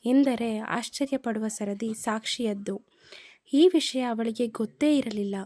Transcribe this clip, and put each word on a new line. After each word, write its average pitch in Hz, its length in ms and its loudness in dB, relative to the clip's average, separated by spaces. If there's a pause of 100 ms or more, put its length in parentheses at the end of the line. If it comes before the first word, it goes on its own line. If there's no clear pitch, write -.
ಎಂದರೆ 240 520 2
ಆಶ್ಚರ್ಯಪಡುವ 226 880 -4
ಸರದಿ 214 460 -4
ಸಾಕ್ಷಿಯದ್ದು. 214 880 -4 (720)
ಈ 320 200 8
ವಿಷಯ 262 280 0
ಅವಳಿಗೆ 233 460 -2
ಗೊತ್ತೇ 285 500 0
ಇರಲಿಲ್ಲ. 208 380 -2 (100)